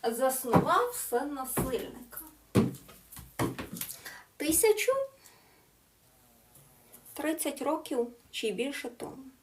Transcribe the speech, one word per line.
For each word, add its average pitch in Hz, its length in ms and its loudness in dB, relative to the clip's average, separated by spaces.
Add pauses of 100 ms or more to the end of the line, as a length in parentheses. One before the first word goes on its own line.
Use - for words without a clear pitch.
заснував 262 920 4
син 285 400 -2
насильника. - 840 -6 (2250)
Тисячу 427 560 4 (2250)
тридцять 302 500 -4
років 269 500 -2 (180)
чи 220 200 -4
більше 247 400 -6
тому. 247 340 -14 (180)